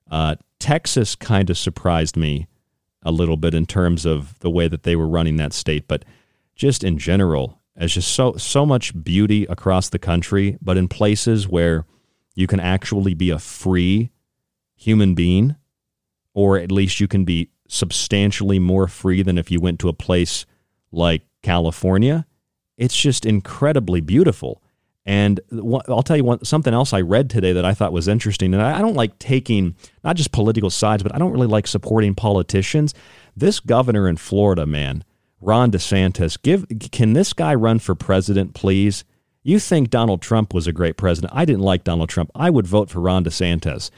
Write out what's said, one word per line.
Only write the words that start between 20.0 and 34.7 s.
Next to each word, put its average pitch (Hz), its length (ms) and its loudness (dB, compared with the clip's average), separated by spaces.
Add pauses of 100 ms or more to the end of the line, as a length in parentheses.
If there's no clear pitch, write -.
like 82 300 0 (220)
California. 95 840 0 (520)
It's 120 200 -2
just 131 300 0
incredibly 107 760 0
beautiful. 90 600 0 (420)
And 101 340 2 (120)
wha-, 117 360 -4
I'll 123 140 0
tell 156 160 2
you 139 60 2
one, 120 200 0
something 139 300 0
else 127 200 0
I 95 80 2
read 113 280 2
today 92 240 2
that 90 100 0
I 95 120 2
thought 87 180 -2
was 85 140 -2
interesting. 98 480 0
And 104 80 2
I, 143 160 0
I - 20 0
don't 220 140 0
like 113 240 -2
taking, 107 560 0 (280)
not 170 120 -2
just 156 160 -4
political 107 400 0
sides, 107 320 0
but 104 100 -4
I 139 60 -4
don't 180 120 0
really 127 140 0
like 107 220 0
supporting 104 480 0
politicians. 101 800 0 (400)
This 190 240 0
governor 113 500 2
in 85 80 0
Florida, 98 480 0
man, 73 380 -4 (360)